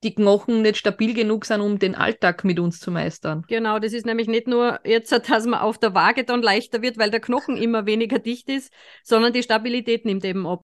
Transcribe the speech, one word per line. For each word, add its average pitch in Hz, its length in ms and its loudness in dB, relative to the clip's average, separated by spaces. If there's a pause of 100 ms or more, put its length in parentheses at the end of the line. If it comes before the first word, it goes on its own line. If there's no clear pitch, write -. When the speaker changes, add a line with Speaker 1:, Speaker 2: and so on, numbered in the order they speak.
Speaker 1:
die 214 120 -4
Knochen 214 480 2
nicht 214 140 2
stabil 220 360 0
genug 220 320 0
sind, 208 160 0
um 208 160 0
den 185 160 0
Alltag 180 500 0
mit 175 160 2
uns 175 200 -2
zu - 100 -10
meistern. 165 580 -6
Speaker 2:
Genau, 220 300 -2
das 214 160 -4
ist 233 100 -6
nämlich 226 240 -2
nicht 226 200 0
nur 240 360 2
jetzt, 226 280 0
dass 233 340 2
man 233 140 0
auf 220 180 -2
der 214 160 0
Waage 185 300 4
dann 240 180 0
leichter 214 400 0
wird, 240 160 -4
weil 208 140 0
der 226 80 0
Knochen 247 360 -4
immer 226 300 0
weniger 220 320 0
dicht 240 320 -6
ist, 269 240 -6 (300)
sondern 233 280 4
die 240 120 0
Stabilität 233 640 -2
nimmt 196 200 -2
eben 185 220 -4
ab. 175 180 -6